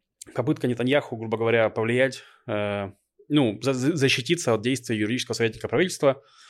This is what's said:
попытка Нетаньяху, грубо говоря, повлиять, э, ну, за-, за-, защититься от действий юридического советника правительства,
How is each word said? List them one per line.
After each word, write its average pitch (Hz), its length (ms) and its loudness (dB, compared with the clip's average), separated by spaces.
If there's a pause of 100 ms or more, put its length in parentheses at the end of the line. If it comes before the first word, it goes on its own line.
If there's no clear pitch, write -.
(340)
попытка 131 340 -2
Нетаньяху, 127 480 0
грубо 113 220 -4
говоря, 113 320 4
повлиять, 123 520 0 (240)
э, 101 460 -4 (360)
ну, 135 340 2
за-, 139 100 0
за-, 135 240 0
защититься 135 560 0
от 107 100 0
действий 123 360 -2
юридического 110 360 -2
советника 113 340 -2
правительства, 147 540 0 (280)